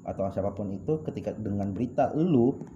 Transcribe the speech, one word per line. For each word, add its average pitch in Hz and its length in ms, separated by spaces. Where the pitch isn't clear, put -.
atau 95 260
siapapun 98 440
itu, 147 320
ketika 101 280
dengan 101 380
berita 120 420
lu 143 640